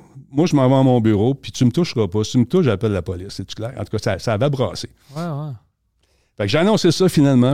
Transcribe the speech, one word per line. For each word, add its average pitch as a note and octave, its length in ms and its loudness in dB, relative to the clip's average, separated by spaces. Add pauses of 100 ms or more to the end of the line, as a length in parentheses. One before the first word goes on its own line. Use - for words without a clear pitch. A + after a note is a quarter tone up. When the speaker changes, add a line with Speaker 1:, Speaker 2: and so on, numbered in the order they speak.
(320)
Speaker 1:
Moi, D3 140 2
je D#3+ 100 0
m'en C3 140 4
vais C3+ 60 4
à C3+ 80 4
mon B2+ 180 4
bureau, A2 320 2
puis - 180 -14
tu - 140 0
me A#2 60 2
toucheras B2 360 -2
pas. G#2+ 160 -2
Si - 100 -8
tu B2+ 40 0
me A#2+ 80 4
touches, F3+ 200 0
j'appelle G#2 280 0
la F#2 80 -2
police. F2+ 320 -10
C'est-tu - 220 -12
clair ? » A2 220 -10
En G#2 60 -8
tout - 60 -12
cas, A2 80 -6
ça, G2+ 220 -4
ça A#2 140 -4
avait A#2 160 0
brassé. B2 380 -4 (260)
Speaker 2:
Ouais, D#3 100 -10
ouais. D3+ 280 -8 (840)
Speaker 1:
Fait G#2+ 60 -4
que G2 60 -2
j'ai B2 100 0
annoncé F#3 320 2
ça F#3 180 2
finalement. C3+ 440 4